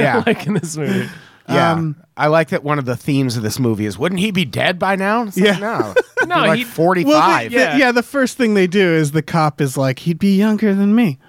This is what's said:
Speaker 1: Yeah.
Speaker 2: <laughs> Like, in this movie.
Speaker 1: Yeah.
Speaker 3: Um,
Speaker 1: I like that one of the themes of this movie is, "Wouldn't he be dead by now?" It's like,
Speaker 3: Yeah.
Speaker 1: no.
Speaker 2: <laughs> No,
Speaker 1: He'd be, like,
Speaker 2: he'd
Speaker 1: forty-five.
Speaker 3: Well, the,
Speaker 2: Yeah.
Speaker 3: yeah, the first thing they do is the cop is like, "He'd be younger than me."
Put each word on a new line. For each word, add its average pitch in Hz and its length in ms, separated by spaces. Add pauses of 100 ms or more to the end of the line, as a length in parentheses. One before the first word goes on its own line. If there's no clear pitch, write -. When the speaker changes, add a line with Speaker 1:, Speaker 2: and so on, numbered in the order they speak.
(180)
Speaker 1:
Yeah. - 40
Speaker 2:
<laughs> - 40
Like, 214 200
in 185 80
this 156 220
movie. 175 320 (400)
Speaker 1:
Yeah. 170 240
Speaker 3:
Um, 160 240 (200)
Speaker 1:
I 143 120
like 160 220
that 185 120
one 147 160
of 135 60
the 120 120
themes 135 420
of 113 40
this 107 160
movie 110 280
is, 98 120
"Wouldn't 175 220
he 214 100
be 185 140
dead 143 340
by 196 160
now?" 202 280
It's 196 160
like, 190 80
Speaker 3:
Yeah. 196 120
Speaker 1:
no. 196 400
Speaker 2:
<laughs> - 60 (220)
No, 349 100
Speaker 1:
He'd 294 60
be, 214 60
like, 160 100
Speaker 2:
he'd 247 80
Speaker 1:
forty-five. 180 460
Speaker 3:
Well, - 360
the, 247 240
Speaker 2:
Yeah. - 40 (100)
Speaker 3:
yeah, 247 60
the 240 120
first 269 320
thing 226 180
they 190 140
do 190 260
is 156 180
the 156 100
cop 156 380
is 139 180
like, 135 220
"He'd 165 180
be 196 180
younger 208 380
than 202 200
me." 220 240 (100)